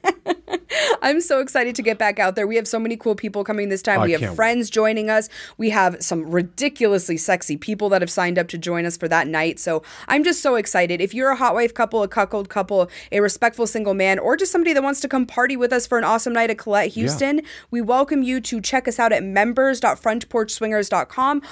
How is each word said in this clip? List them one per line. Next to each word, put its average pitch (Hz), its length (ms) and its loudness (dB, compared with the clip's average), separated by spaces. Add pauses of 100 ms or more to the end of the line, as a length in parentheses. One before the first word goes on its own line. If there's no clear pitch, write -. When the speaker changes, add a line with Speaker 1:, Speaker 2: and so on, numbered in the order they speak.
(1000)
Speaker 1:
I'm 302 200 2
so 277 180 0
excited 247 360 -2
to 240 80 -6
get 214 160 2
back 202 200 0
out 190 160 2
there. 208 120 -2
We 226 80 -2
have 226 120 0
so 226 120 -2
many 226 180 -4
cool 220 180 0
people 202 280 -6
coming 208 260 -2
this 190 140 -4
time. 202 160 2
Speaker 2:
I 208 60 4
Speaker 1:
We 170 80 2
have 151 80 2
Speaker 2:
can't 117 100 -2
wait. 170 40 -6
Speaker 1:
friends 226 340 2
joining 220 400 2
us. 220 200 2 (280)
We 220 120 0
have 190 320 2
some 165 300 -4
ridiculously 185 880 0
sexy 165 400 -2
people 208 320 -2
that 190 120 4
have 175 80 -2
signed 180 300 0
up 170 100 0
to 170 80 -8
join 170 280 -2
us 170 120 -4
for 170 100 -4
that 165 200 2
night. 160 320 -2
So 160 240 -2 (240)
I'm 294 160 2
just 349 180 0
so 262 140 2
excited. 180 460 0
If 190 120 -2
you're 262 160 0
a 269 60 2
hot 254 180 2
wife 233 200 0
couple, 226 280 0
a 202 60 0
cuckold 202 420 -2
couple, 185 400 0 (220)
a 202 80 0
respectful 226 480 0
single 214 260 -2
man, 190 240 2
or - 180 2
just 359 160 0
somebody 339 220 2
that 277 80 2
wants 277 200 -2
to 285 60 -4
come 262 200 0
party 262 280 0
with 240 160 0
us 247 140 0
for 247 140 0
an 226 40 -2
awesome 220 300 0
night 226 160 2
at 220 80 -2
Colette 208 300 0
Speaker 2:
Yeah. - 140 -6
Speaker 1:
Houston, 277 400 0 (280)
we 240 120 -2
welcome 262 420 2
you 254 180 -2
to 233 180 -6
check 254 280 0
us 226 100 -4
out 233 160 4
at 180 100 2
members 240 560 2
dot 226 200 2
front 226 300 -2
porch 226 220 -2
swingers 214 380 -2
dot 180 180 0
com. 277 340 0 (100)